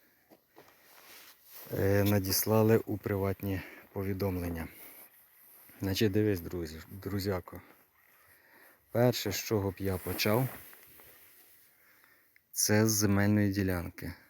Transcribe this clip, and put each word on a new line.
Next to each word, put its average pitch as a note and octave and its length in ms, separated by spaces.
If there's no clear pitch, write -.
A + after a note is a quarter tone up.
е, G2 300
надіслали G#2 720
у G#2 200
приватні G2 640
повідомлення. F#2 760
Значить, G2 320
дивись, G#2 280
друзі, E2 500
друзяко. F#2+ 720
Перше, A#2 400
з F2 40
чого G2 360
б F2+ 80
я G2 180
почав, G#2+ 500
це G#2+ 360
з A2 40
земельної G2+ 600
ділянки, F2+ 640